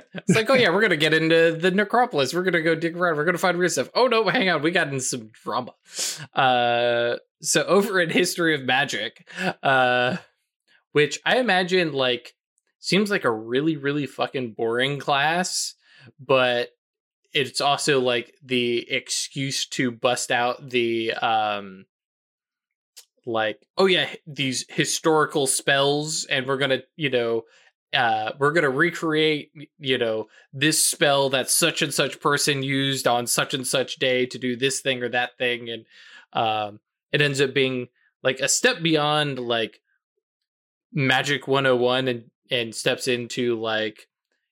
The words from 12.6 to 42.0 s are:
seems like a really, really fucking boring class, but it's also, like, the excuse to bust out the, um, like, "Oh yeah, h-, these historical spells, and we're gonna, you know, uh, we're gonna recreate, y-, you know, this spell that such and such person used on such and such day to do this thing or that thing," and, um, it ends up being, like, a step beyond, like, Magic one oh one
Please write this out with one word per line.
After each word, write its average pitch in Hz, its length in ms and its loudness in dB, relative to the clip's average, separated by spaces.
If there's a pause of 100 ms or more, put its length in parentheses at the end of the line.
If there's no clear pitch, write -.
seems 202 300 2
like 202 140 0
a 127 80 2
really, 127 460 -2
really 143 300 -2
fucking 127 460 -6
boring 123 460 -2
class, 151 760 -2 (440)
but 127 500 2 (640)
it's 131 300 -2
also, 139 400 2
like, 120 320 -2 (100)
the 120 480 -2
excuse - 760 -6
to 131 240 -2
bust 123 400 -2
out 123 380 -2
the, 117 440 0
um, 104 720 -2 (1400)
like, 110 400 -4 (120)
"Oh 190 80 4
yeah, 170 260 2
h-, - 160 -16
these 135 420 -4
historical 151 800 0
spells, 143 800 0
and 135 220 -2
we're 139 100 0
gonna, 131 240 0 (160)
you 151 120 -2
know, 117 340 0 (500)
uh, 113 460 0
we're 143 140 2
gonna 156 160 2
recreate, 156 840 0
y-, 147 120 -18 (120)
you 131 180 -2
know, 110 300 -2 (260)
this 151 300 2
spell 139 460 2
that 127 200 -2
such - 320 0
and 147 120 0
such 139 260 -2
person 143 440 0
used 135 440 -2
on 120 200 2
such - 280 -2
and 131 120 -6
such 127 300 -2
day 127 300 0
to 127 120 -12
do 123 160 -4
this 131 260 -2
thing 127 220 -4
or 120 60 -6
that 123 280 -4
thing," 123 320 -4
and, 113 160 -12 (480)
um, 107 460 -2 (320)
it 147 100 2
ends 143 200 0
up 131 120 2
being, 131 340 0 (360)
like, 131 160 0
a 139 80 -2
step 247 340 0
beyond, 151 580 0
like, 117 420 -4 (1080)
Magic 135 560 0
one 135 200 2
oh 127 80 6
one 127 320 2